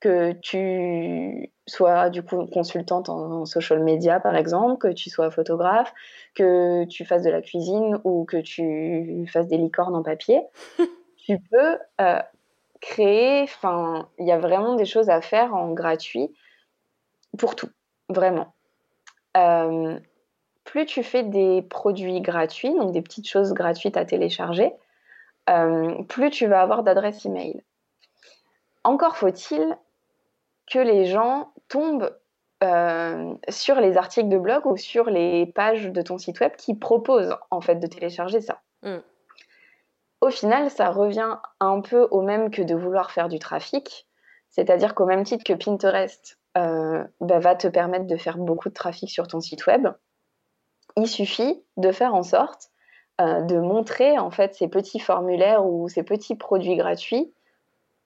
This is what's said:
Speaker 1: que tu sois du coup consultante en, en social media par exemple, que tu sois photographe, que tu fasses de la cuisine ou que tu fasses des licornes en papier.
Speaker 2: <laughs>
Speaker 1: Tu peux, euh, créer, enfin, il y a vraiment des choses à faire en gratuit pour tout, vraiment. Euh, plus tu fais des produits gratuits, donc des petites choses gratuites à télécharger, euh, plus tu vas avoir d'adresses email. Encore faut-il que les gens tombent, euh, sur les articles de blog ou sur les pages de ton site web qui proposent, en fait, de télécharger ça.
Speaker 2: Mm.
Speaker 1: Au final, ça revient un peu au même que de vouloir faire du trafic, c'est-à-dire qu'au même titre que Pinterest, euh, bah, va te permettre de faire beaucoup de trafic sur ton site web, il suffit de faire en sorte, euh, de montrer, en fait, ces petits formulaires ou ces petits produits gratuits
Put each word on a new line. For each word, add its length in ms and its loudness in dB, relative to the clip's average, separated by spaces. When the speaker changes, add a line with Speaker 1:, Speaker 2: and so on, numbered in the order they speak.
Speaker 1:
que 320 2
tu 1200 -4
sois 440 4
du 140 -8
coup 220 -4
consultante 640 -4
en, 320 -6
en 40 -6
social 360 0
media 380 4
par 160 -2
exemple, 420 2
que 160 0
tu 160 -10
sois 220 0
photographe, 600 0
que 500 4
tu 180 -14
fasses 200 0
de 60 4
la 120 0
cuisine 600 -2
ou 220 0
que 120 -4
tu 920 -4
fasses 160 0
des 100 0
licornes 380 0
en 80 -2
papier. 380 0
Speaker 2:
<laughs> 60 2
Speaker 1:
Tu 120 0
peux, 400 2
euh, 180 4
créer, 600 2
enfin, 760 -4
il 80 -6
y 60 2
a 80 4
vraiment 340 0
des 120 2
choses 260 2
à 100 4
faire 320 0
en 200 -2
gratuit 600 -4
pour 180 -2
tout, 140 -12
vraiment. 480 0
Euh, 600 2
plus 240 -4
tu 160 -4
fais 180 -2
des 400 2
produits 600 -4
gratuits, 520 -2
donc 200 0
des 100 -2
petites 260 -14
choses 240 2
gratuites 420 -2
à 100 0
télécharger, 680 -2
euh, 540 0
plus 260 0
tu 160 -2
vas 140 6
avoir 200 2
d'adresses 460 0
email. 340 -8
Encore 320 2
faut-il 600 -2
que 80 0
les 260 4
gens 460 0
tombent, 500 -2
euh, 720 0
sur 260 0
les 220 4
articles 320 0
de 100 4
blog 260 0
ou 120 2
sur 340 0
les 340 2
pages 460 -2
de 100 -4
ton 160 -6
site 220 -10
web 160 2
qui 180 -6
proposent, 640 2
en 100 -4
fait, 140 2
de 100 -6
télécharger 560 -6
ça. 200 -10
Speaker 2:
Mm. 160 -10
Speaker 1:
Au 100 2
final, 380 0
ça 200 0
revient 480 -2
un 180 2
peu 320 4
au 100 2
même 300 0
que 100 -4
de 140 0
vouloir 340 -2
faire 200 -2
du 100 -6
trafic, 640 -8
c'est-à-dire 440 2
qu'au 120 2
même 180 2
titre 220 -6
que 80 0
Pinterest, 840 -4
euh, 480 -2
bah, 180 2
va 160 4
te 140 0
permettre 360 -2
de 120 -2
faire 200 -6
beaucoup 300 -4
de 60 -8
trafic 360 -10
sur 200 -6
ton 100 -6
site 260 -10
web, 220 4
il 100 0
suffit 560 -4
de 160 2
faire 200 0
en 100 2
sorte, 460 0
euh, 220 2
de 160 0
montrer, 600 2
en 100 -4
fait, 260 0
ces 120 -2
petits 320 -4
formulaires 680 2
ou 220 -2
ces 160 -4
petits 320 -4
produits 400 0
gratuits 560 -2